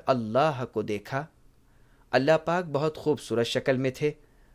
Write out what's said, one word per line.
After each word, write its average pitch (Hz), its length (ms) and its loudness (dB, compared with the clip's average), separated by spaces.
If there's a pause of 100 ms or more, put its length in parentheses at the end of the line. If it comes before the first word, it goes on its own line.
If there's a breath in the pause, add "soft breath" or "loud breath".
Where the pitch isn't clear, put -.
اللہ 127 680 0
کو 110 80 -2
دیکھا۔ 104 440 -6 (880 soft breath)
اللہ 139 340 4
پاک 175 260 0
بہت 151 260 0
خوبصورت 117 500 0
شکل 131 300 0
میں 131 140 0
تھے۔ 151 200 -2 (420 soft breath)